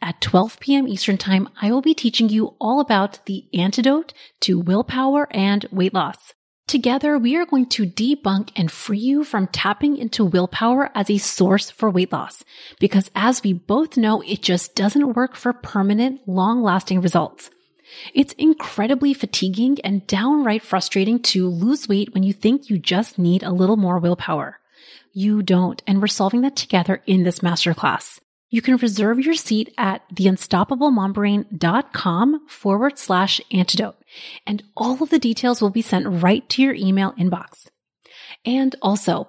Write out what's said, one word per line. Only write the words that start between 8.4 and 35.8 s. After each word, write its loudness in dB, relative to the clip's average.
and -2
free -6
you 0
from -2
tapping -2
into -2
willpower 0
as -2
a 2
source 0
for -2
weight 0
loss, -8
because 2
as 0
we 2
both -2
know, 2
it -6
just -2
doesn't 2
work -2
for -2
permanent, -2
long-lasting 0
results. -2
It's 2
incredibly 0
fatiguing -2
and -2
downright 0
frustrating 0
to 0
lose 0
weight 0
when 0
you 0
think 0
you 0
just -2
need 2
a -8
little 2
more 0
willpower. -2
You 0
don't, 0
and 2
we're 0
solving 0
that 0
together 0
in 4
this 0
masterclass. -2
You 0
can 4
reserve 0
your 0
seat -2
at -2
the 2
unstoppable 0
mom 0
brain 0
dot -2
com 0
forward -2
slash 0
antidote, -2
and -4
all -4
of 0
the 4
details 0
will 4
be -2